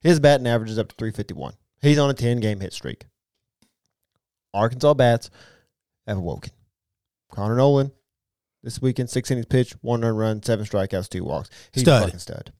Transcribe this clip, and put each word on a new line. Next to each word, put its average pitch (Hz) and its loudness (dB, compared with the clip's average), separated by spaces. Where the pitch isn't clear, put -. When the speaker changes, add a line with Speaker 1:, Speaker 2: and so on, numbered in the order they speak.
Speaker 1:
His 165 4
batting 139 4
average 113 0
is 110 -4
up 107 -4
to - -20
three 110 -6
fifty-one. 76 -10
He's 147 4
on 143 2
a 135 -2
ten-game 117 -2
hit 98 -10
streak. - -12
Arkansas 123 2
bats 120 4
have 104 -4
awoken. - -8
Connor 117 -4
Noland, 139 2
this 120 -10
weekend, 127 -2
six - -4
innings 120 -4
pitched, 127 0
one 120 -2
earned 113 0
run, 110 -2
seven 107 -2
strikeouts, 98 -4
two 92 -8
walks. 73 -8
He's 127 -2
Speaker 2:
Stud. 127 6
Speaker 1:
a - 2
fucking 87 -8
stud. - -16